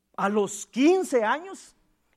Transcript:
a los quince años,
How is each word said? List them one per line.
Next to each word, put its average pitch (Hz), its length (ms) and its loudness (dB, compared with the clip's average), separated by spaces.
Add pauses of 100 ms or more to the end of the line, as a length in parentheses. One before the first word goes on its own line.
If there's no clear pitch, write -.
(180)
a 196 120 -2
los 202 360 -2
quince 285 580 2
años, 302 520 -6 (400)